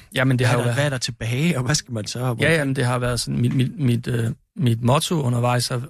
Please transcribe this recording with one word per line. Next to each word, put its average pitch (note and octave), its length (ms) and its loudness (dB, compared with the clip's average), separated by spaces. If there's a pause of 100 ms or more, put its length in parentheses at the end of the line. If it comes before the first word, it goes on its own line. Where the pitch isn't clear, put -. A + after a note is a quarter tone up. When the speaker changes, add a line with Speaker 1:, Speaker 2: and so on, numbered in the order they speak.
(140)
Speaker 1:
jamen, C3 240 2
det B2+ 80 2
Speaker 2:
hvad A#2+ 40 4
Speaker 1:
har B2 40 4
jo A#2+ 60 2
Speaker 2:
er - 20 -2
der, - 20 -2
Speaker 1:
været A#2+ 120 0
Speaker 2:
hvad C#3+ 100 2
er D3 40 0
der C3 80 -4
tilbage, B2 600 -2
og B2 60 -2
hvad C#3+ 100 0
skal - 200 -4
man G#2+ 120 -4
så, B2 340 -4
Speaker 1:
Ja, D#3 160 4
jamen, C#3 200 0
det C3+ 80 0
har B2 140 0
været B2 220 -2
sådan, C#3 200 -4
mit, B2 140 2
mit, C3 240 0
mit, B2 280 0
øh, A#2+ 260 -2 (240)
mit A#2 260 0
motto D3 400 2
undervejs A#2+ 460 0
har, A#2+ 220 -6